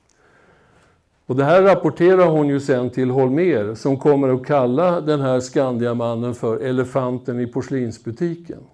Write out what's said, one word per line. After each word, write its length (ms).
Och 100
det 80
här 180
rapporterar 640
hon 220
ju 120
sen 300
till 200
Holmér, 640
som 240
kommer 300
att 180
kalla 540
den 200
här 200
Skandiamannen 920
för 240
elefanten 840
i 60
porslinsbutiken. 1120